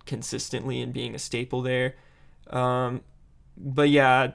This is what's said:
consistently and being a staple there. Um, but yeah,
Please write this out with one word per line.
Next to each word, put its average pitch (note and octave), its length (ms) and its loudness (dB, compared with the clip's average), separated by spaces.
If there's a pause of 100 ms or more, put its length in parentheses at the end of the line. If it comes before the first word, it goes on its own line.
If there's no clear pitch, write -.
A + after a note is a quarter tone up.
consistently B2 760 -6
and B2 120 -6
being A#2+ 200 -6
a - 60 -10
staple B2+ 420 -4
there. B2+ 340 -2 (540)
Um, B2+ 520 -2 (540)
but C#3+ 340 2
yeah, C3 460 6